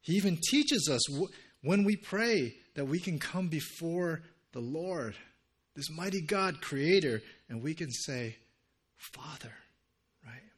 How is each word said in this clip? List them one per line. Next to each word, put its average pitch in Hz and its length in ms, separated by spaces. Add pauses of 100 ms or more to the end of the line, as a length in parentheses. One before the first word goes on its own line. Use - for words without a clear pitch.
He 170 160
even 190 200 (120)
teaches 262 420
us 120 160
w-, 147 240 (300)
when 196 240
we 208 100
pray 196 600 (180)
that 143 120
we 151 140
can 175 200
come 185 280
before 165 760 (300)
the 123 80
Lord, 147 560 (600)
this 147 140
mighty 185 320
God, 185 400
creator, 143 600 (260)
and 113 160
we 156 100
can 160 160
say, 120 460 (640)
"Father," 139 560 (720)
right? 120 180 (140)